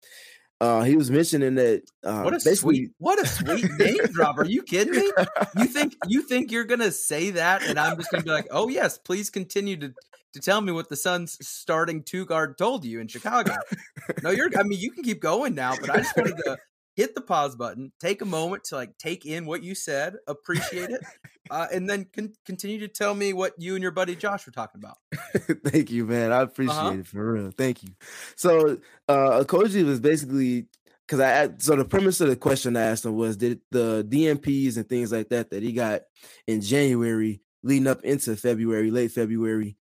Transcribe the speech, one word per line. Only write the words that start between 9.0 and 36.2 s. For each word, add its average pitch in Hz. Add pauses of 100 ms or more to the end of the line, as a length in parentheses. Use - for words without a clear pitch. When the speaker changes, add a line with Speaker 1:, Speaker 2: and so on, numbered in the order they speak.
Speaker 2:
continue 196
to, 143 (420)
to 143
tell 196
me 196
what 160
the 147
Suns 180
starting 165
two 185
guard 160
told 214
you 113
in 220
Chicago." 220 (680)
No, 151
you're, 254
I 202
mean, 202
you 240
can 320
keep 214
going 190
now, 131
but -
I 147
just -
wanted 180
to 135 (200)
Speaker 1:
<laughs> -
Speaker 2:
hit 220
the -
pause 143
button, 120
take 196
a 220
moment 180
to, -
like, 123
take 170
in 160
what 170
you 180
said, 160 (120)
appreciate 175
it, 233 (240)
Speaker 1:
<laughs> -
Speaker 2:
uh, 160
and 185
then 196 (100)
con-, 214 (140)
continue 202
to 208
tell 208
me 202
what 190
you 180
and 185
your 180
buddy 180
Josh 202
were 131
talking 107
about. - (400)
Speaker 1:
<laughs> - (280)
Thank 143
you, 117
man. 117
I 123
appreciate 131
Speaker 2:
Uh-huh. 156
Speaker 1:
it, 90
for 107
real. 101
Thank 131
you. 95 (480)
So, 160 (300)
uh, 135
Akoji 190
was 139
basically, 131 (420)
'cause 139
I 135 (140)
a-, -
so 147
the 135
premise 190
of 156
the 127
question 131
I 113
asked 113
him 110
was, 110
did 120 (120)
the 113
D 151
N 147
Ps 135
and 110
things 120
like 110
that 117
that 101
he 117
got 110 (440)